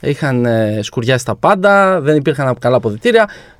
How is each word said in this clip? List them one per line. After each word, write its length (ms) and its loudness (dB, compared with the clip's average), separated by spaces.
είχαν, 440 -2
ε, 380 0
σκουριάσει 420 -4
τα 120 -4
πάντα, 640 2
δεν 160 2
υπήρχαν 420 -2
καλά 180 0
αποδυτήρια. 520 0